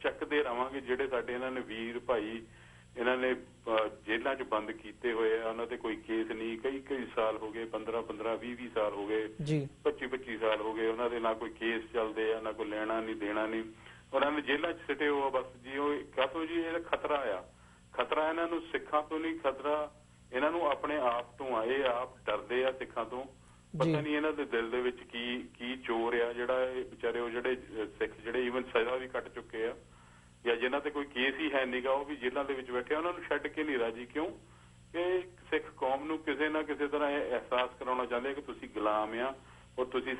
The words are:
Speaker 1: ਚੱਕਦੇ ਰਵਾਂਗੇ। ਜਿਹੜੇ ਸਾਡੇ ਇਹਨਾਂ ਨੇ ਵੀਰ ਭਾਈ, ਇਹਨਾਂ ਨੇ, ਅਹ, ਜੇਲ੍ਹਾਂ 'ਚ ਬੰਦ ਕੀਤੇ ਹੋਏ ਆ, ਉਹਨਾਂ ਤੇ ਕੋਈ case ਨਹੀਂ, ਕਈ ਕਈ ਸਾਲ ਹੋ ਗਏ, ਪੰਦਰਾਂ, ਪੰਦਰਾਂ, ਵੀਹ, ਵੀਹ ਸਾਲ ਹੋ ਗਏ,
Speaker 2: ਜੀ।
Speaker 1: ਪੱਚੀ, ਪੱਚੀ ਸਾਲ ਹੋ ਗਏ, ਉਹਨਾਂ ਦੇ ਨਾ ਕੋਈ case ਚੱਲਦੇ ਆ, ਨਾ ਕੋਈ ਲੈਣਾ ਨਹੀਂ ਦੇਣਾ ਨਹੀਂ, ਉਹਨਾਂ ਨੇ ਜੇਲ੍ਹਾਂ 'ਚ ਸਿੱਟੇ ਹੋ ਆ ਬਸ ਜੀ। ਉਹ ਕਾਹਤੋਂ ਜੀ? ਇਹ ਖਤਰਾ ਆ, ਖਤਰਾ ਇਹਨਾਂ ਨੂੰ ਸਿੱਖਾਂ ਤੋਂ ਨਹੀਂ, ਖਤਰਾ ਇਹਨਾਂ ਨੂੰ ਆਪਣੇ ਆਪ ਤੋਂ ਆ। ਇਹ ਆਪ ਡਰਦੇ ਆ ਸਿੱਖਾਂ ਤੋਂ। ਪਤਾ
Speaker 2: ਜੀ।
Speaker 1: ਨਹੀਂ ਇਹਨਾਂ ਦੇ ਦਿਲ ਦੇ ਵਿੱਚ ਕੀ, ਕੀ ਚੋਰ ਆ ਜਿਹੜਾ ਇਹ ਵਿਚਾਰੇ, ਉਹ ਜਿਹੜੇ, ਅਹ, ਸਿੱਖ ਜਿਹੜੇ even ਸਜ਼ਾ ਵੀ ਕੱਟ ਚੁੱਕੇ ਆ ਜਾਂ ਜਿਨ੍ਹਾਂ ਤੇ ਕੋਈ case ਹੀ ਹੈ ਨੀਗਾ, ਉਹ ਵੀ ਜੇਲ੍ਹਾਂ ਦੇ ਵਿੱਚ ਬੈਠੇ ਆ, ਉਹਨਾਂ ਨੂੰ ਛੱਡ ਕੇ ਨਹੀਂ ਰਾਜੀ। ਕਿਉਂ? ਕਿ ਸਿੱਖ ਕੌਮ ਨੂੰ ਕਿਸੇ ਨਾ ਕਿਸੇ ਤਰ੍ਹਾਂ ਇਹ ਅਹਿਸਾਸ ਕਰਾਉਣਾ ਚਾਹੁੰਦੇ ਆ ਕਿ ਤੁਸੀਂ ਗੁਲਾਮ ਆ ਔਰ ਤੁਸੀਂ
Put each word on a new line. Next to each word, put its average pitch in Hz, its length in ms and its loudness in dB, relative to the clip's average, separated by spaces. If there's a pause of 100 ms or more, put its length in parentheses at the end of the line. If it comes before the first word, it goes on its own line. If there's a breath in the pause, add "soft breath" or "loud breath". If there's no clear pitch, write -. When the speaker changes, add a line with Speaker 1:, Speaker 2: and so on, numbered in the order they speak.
Speaker 1:
ਚੱਕਦੇ 147 400 2
ਰਵਾਂਗੇ। 127 380 0
ਜਿਹੜੇ 127 260 0
ਸਾਡੇ 123 260 0
ਇਹਨਾਂ 127 180 -2
ਨੇ 127 100 -4
ਵੀਰ 113 380 -6
ਭਾਈ, 113 420 0 (560 loud breath)
ਇਹਨਾਂ 123 200 2
ਨੇ, 127 160 4
ਅਹ, 110 560 0 (160)
ਜੇਲ੍ਹਾਂ 113 300 0
'ਚ 131 60 -8
ਬੰਦ 107 300 0
ਕੀਤੇ 110 420 -4
ਹੋਏ 113 280 4
ਆ, 113 80 0
ਉਹਨਾਂ 113 180 -2
ਤੇ 120 100 -6
ਕੋਈ 113 180 -2
case 110 320 0
ਨਹੀਂ, 113 320 -4
ਕਈ 135 200 -2
ਕਈ 131 260 -4 (100)
ਸਾਲ 110 220 2
ਹੋ 110 140 -6
ਗਏ, 113 140 -6
ਪੰਦਰਾਂ, 113 360 -2
ਪੰਦਰਾਂ, 110 360 -2
ਵੀਹ, 117 200 -6
ਵੀਹ 120 180 -8
ਸਾਲ 104 180 2
ਹੋ 101 140 -4
ਗਏ, 107 220 0 (140)
Speaker 2:
ਜੀ। 147 240 0 (160)
Speaker 1:
ਪੱਚੀ, 147 240 0
ਪੱਚੀ 127 300 -4
ਸਾਲ 107 240 2
ਹੋ 110 120 0
ਗਏ, 113 140 2
ਉਹਨਾਂ 117 220 2
ਦੇ 120 100 0
ਨਾ 113 140 2
ਕੋਈ 113 160 -4
case 113 340 -2 (100)
ਚੱਲਦੇ 110 400 2
ਆ, 113 60 0
ਨਾ 110 120 -4
ਕੋਈ 110 140 -4
ਲੈਣਾ 107 360 0
ਨਹੀਂ 110 140 -4
ਦੇਣਾ 104 300 0
ਨਹੀਂ, 113 180 -2 (500 loud breath)
ਉਹਨਾਂ 139 180 4
ਨੇ 151 100 0
ਜੇਲ੍ਹਾਂ 147 320 0
'ਚ 165 40 -6 (100)
ਸਿੱਟੇ 147 220 2
ਹੋ 143 160 4
ਆ 135 40 4
ਬਸ 127 160 0 (180)
ਜੀ। 135 140 -6
ਉਹ 147 180 2 (200)
ਕਾਹਤੋਂ 139 300 2
ਜੀ? 160 80 -6
ਇਹ 165 260 0
ਖਤਰਾ 147 360 0
ਆ, 107 280 0 (500 loud breath)
ਖਤਰਾ 151 360 2
ਇਹਨਾਂ 165 180 2
ਨੂੰ 165 140 0
ਸਿੱਖਾਂ 151 420 0
ਤੋਂ 156 160 -2
ਨਹੀਂ, 165 200 -2
ਖਤਰਾ 143 520 0 (420 loud breath)
ਇਹਨਾਂ 156 180 4
ਨੂੰ 165 200 2
ਆਪਣੇ 147 260 0
ਆਪ 120 400 2
ਤੋਂ 131 200 0
ਆ। 110 60 4
ਇਹ 131 220 2
ਆਪ 123 320 0
ਡਰਦੇ 110 480 2
ਆ 131 60 4
ਸਿੱਖਾਂ 117 340 -4
ਤੋਂ। 123 200 -6 (520 loud breath)
ਪਤਾ 165 80 4
Speaker 2:
ਜੀ। 160 100 4
Speaker 1:
ਨਹੀਂ 151 200 2
ਇਹਨਾਂ 151 180 2
ਦੇ 147 120 -2
ਦਿਲ 117 240 0
ਦੇ 123 120 0
ਵਿੱਚ 123 220 -2
ਕੀ, 120 460 -4 (100)
ਕੀ 123 180 -6
ਚੋਰ 117 360 0
ਆ 117 200 2
ਜਿਹੜਾ 123 300 2
ਇਹ 127 220 -2
ਵਿਚਾਰੇ, 117 340 -2
ਉਹ 120 100 0
ਜਿਹੜੇ, 123 240 0
ਅਹ, 110 320 -4 (140)
ਸਿੱਖ 110 140 0 (100)
ਜਿਹੜੇ 123 260 0
even 127 140 -2 (100)
ਸਜ਼ਾ 120 220 4
ਵੀ 131 120 -4
ਕੱਟ 120 220 -4
ਚੁੱਕੇ 113 380 -4
ਆ 127 80 -2 (720 loud breath)
ਜਾਂ 117 100 6
ਜਿਨ੍ਹਾਂ 127 260 2
ਤੇ 151 80 0
ਕੋਈ 143 160 -2
case 135 340 2
ਹੀ 151 140 0
ਹੈ 135 120 4
ਨੀਗਾ, 127 260 0
ਉਹ 139 140 4
ਵੀ 147 100 -6
ਜੇਲ੍ਹਾਂ 127 300 0
ਦੇ 139 80 -2
ਵਿੱਚ 127 180 -4
ਬੈਠੇ 123 240 0
ਆ, - 20 0
ਉਹਨਾਂ 175 160 0
ਨੂੰ 175 100 -8
ਛੱਡ 147 240 0
ਕੇ 156 160 -2
ਨਹੀਂ 139 160 2
ਰਾਜੀ। 113 260 0
ਕਿਉਂ? 147 220 -2 (640 loud breath)
ਕਿ 180 280 2
ਸਿੱਖ - 440 -4 (120)
ਕੌਮ 139 260 2
ਨੂੰ 156 160 -2
ਕਿਸੇ 151 300 2
ਨਾ 156 120 2
ਕਿਸੇ 147 260 0
ਤਰ੍ਹਾਂ 147 220 2
ਇਹ 143 220 0
ਅਹਿਸਾਸ 123 380 2 (100)
ਕਰਾਉਣਾ 127 260 0
ਚਾਹੁੰਦੇ 120 240 0
ਆ 139 40 -2
ਕਿ 143 80 -6
ਤੁਸੀਂ 120 280 -10
ਗੁਲਾਮ 107 500 2
ਆ 131 140 0 (460 loud breath)
ਔਰ 127 60 4
ਤੁਸੀਂ 127 340 -2